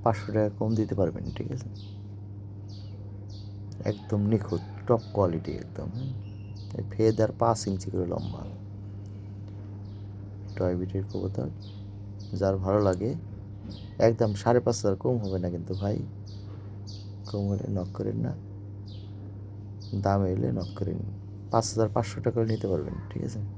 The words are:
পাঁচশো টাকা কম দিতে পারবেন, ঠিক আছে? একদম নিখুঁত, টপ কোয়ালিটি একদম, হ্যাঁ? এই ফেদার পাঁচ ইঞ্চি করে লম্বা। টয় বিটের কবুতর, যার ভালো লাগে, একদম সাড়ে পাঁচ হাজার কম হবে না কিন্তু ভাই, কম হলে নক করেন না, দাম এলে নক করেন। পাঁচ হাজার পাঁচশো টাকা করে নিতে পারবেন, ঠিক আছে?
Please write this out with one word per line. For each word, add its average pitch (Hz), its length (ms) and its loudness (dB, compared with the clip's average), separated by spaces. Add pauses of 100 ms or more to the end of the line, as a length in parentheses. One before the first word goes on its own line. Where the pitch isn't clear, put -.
পাঁচশো 113 320 2
টাকা 107 140 6 (100)
কম 110 100 2 (100)
দিতে 104 200 2
পারবেন, 90 260 2 (120)
ঠিক - 180 -4
আছে? - 140 -6 (2250)
একদম 104 300 0 (100)
নিখুঁত, 101 320 4 (240)
টপ 117 140 6 (140)
কোয়ালিটি 87 360 4 (120)
একদম, - 320 -6
হ্যাঁ? 131 160 -4 (680)
এই - 140 -2
ফেদার 110 400 6 (100)
পাঁচ 117 180 6 (100)
ইঞ্চি 95 240 -2
করে 92 200 2
লম্বা। 80 280 -2 (2250)
টয় 92 240 2
বিটের 95 320 0
কবুতর, 98 380 -2 (920)
যার 98 160 6 (100)
ভালো 98 220 6
লাগে, 95 240 4 (960)
একদম 113 220 6 (120)
সাড়ে 120 240 8
পাঁচ 120 140 4
হাজার 101 240 4
কম 123 200 4
হবে 95 200 0
না 90 120 0
কিন্তু 85 260 -4
ভাই, 101 160 2 (1300)
কম 101 220 2
হলে 98 140 2 (120)
নক 90 200 0
করেন 104 280 0
না, - 60 0 (1700)
দাম 98 140 6 (120)
এলে 110 260 2
নক - 200 -2
করেন। - 220 0 (520)
পাঁচ 113 200 6
হাজার 110 240 4
পাঁচশো 117 300 0
টাকা 113 100 2
করে 113 180 4
নিতে 104 180 0
পারবেন, 69 240 0 (160)
ঠিক - 160 -4
আছে? 110 120 -4 (180)